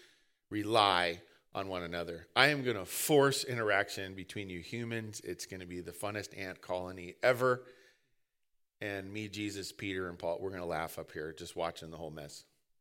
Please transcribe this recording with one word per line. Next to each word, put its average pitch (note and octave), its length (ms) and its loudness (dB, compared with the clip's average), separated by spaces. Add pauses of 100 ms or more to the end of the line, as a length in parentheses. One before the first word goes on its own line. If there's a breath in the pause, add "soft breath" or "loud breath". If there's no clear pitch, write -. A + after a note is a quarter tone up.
(520 loud breath)
rely G2+ 720 4 (320 soft breath)
on G2 120 -4
one F#2 140 -4
another. E2+ 540 -6
I C3 140 8
am C#3+ 140 0
gonna G#2+ 220 0
force C#3 600 4
interaction G2+ 680 2
between F#2+ 360 -8
you F2 100 -6
humans. A2+ 600 -6
It's - 240 -8
gonna F#2 200 -10
be F2 140 -8
the F2 140 -10
funnest G#2 440 -6
ant F#2 240 -8
colony F#2 640 -4
ever. B2+ 420 6 (1160 loud breath)
And G2 300 -6
me, G#2+ 160 -6
Jesus, G2+ 460 -6
Peter, F#2 340 -4
and F2 100 -8
Paul, E2+ 220 -2
we're F#2+ 120 -4
gonna F2+ 140 -6
laugh E2 340 -2
up D#2 120 -10
here D#2 220 -8
just E2+ 220 -12
watching E2 340 -2
the D#2+ 80 -12
whole D#2 140 -8
mess. D2 340 -14 (360)